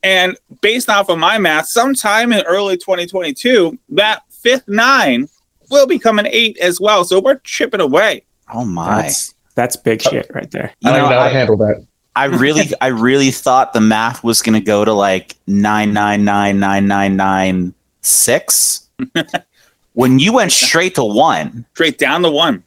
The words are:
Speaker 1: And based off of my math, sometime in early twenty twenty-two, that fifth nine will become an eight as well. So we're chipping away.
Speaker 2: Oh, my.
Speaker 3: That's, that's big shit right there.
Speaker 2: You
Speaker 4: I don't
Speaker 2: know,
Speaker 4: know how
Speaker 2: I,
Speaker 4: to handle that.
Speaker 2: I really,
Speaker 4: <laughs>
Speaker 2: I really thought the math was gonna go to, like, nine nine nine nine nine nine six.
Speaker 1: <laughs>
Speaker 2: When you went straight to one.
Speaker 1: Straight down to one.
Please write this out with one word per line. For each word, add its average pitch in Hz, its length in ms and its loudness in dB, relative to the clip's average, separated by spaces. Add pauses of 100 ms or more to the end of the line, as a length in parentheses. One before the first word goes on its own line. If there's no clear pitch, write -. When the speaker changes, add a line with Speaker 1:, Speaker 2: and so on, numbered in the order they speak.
Speaker 1:
And 185 340 2 (240)
based 233 280 -2
off 202 200 2
of 170 80 2
my 180 200 2
math, 156 300 0
sometime 233 680 0
in 202 120 2
early 190 320 0
twenty 175 300 -4
twenty-two, 185 720 0 (100)
that 208 400 0
fifth - 380 -2
nine 220 640 0 (400)
will 277 180 4
become 226 320 0
an 208 80 -2
eight 220 320 -2
as 175 220 0
well. 202 240 2
So 185 160 -2
we're 262 180 -16
chipping - 400 -6
away. 160 460 0 (280)
Speaker 2:
Oh, 120 120 -8
my. 90 380 -4
Speaker 3:
That's, - 300 -8 (220)
that's 120 220 -2
big 110 240 -2
shit - 320 -2
right - 180 -10
there. - 300 -10
Speaker 2:
You 117 80 0
Speaker 4:
I 123 80 2
don't 135 60 2
Speaker 2:
know, 143 80 2
Speaker 4:
know 123 80 4
how 127 60 4
Speaker 2:
I, - 40 2
Speaker 4:
to - 80 -4
handle 113 200 2
that. 107 280 -2 (320)
Speaker 2:
I 135 80 0
really, 143 380 2 (100)
Speaker 4:
<laughs> - 80 -6
Speaker 2:
I 131 60 0
really 131 440 2
thought 127 420 0
the 117 60 2
math 110 420 0
was 117 200 0
gonna 110 180 0
go 104 240 0
to, 110 80 2
like, 101 460 0 (100)
nine 104 460 0
nine 104 320 0
nine 101 340 0
nine 98 280 0
nine 98 280 0
nine 95 580 -2 (280)
six. - 880 -2 (260)
Speaker 1:
<laughs> 330 60 -2 (720)
Speaker 2:
When 127 260 4
you 190 140 2
went 214 180 2
straight 185 440 0
to 131 80 0
one. 113 680 0
Speaker 1:
Straight 156 240 -2
down 147 260 0
to 165 80 2
one. 143 360 -2